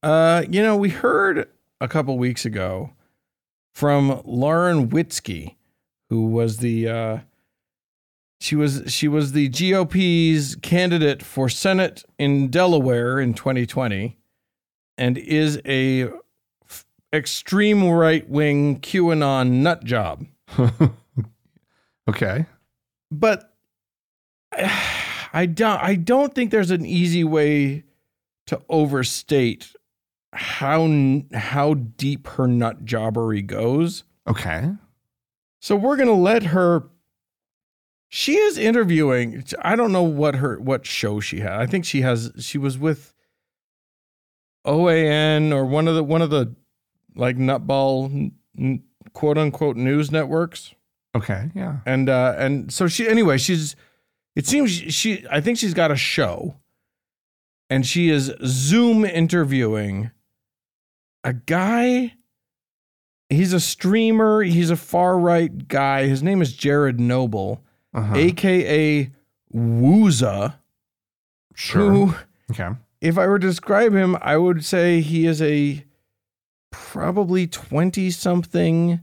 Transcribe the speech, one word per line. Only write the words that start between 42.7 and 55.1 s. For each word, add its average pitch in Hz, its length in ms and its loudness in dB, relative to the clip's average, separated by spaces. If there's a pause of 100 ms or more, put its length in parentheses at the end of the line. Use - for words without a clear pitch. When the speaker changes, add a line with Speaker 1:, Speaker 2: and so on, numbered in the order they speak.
Speaker 1:
with 147 340 -4 (1500)
O 165 240 2
A 160 180 2
N 151 460 2
or 135 100 0
one 151 240 0
of 160 60 2
the, 160 100 0
one 165 200 0
of 147 80 -2
the, 123 240 -2 (600)
like, 123 220 -2
nutball, 135 680 0
n-, 139 260 -4 (260)
n-, 131 260 -4 (300)
quote 151 240 0
unquote, 143 400 -2
news 139 320 0
networks. 156 640 -4 (420)
Speaker 2:
Okay, 107 380 -4
yeah. 185 320 -8
Speaker 1:
And, 131 240 0
uh, 127 260 2
and 135 380 -4
so 180 140 0
she, 226 200 -2
anyway, 220 300 4
she's, 156 380 -2 (600)
it 143 120 -4
seems 269 240 2
she, 175 580 -4